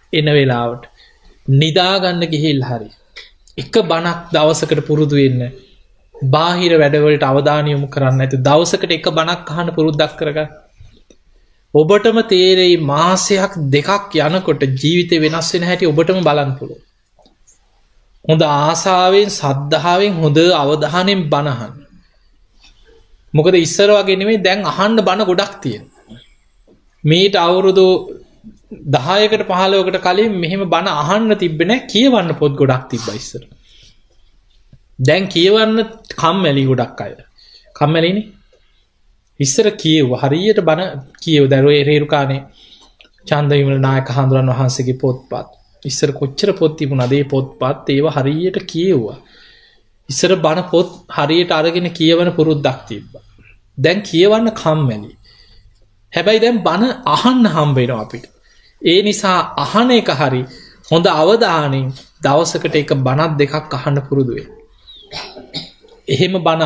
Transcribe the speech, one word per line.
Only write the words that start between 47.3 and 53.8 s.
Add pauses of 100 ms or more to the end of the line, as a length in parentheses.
ඒව
හරියට
කියෙව්වා. (920)
ඉස්සර
බණ
පොත් (180)
හරියට
අරගෙන
කියවන
පුරුද්දක්
තිබ්බා. (540)
දැන්